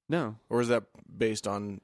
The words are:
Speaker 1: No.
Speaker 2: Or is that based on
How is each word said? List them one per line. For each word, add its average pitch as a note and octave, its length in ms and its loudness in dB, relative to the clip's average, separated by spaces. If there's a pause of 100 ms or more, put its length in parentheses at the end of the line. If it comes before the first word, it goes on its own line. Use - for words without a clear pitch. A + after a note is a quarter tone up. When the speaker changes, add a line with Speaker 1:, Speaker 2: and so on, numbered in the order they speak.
Speaker 1:
No. C#3 280 -2 (120)
Speaker 2:
Or A#2+ 120 2
is A#2+ 80 2
that A#2 160 2 (340)
based A2 300 0
on G2+ 360 -4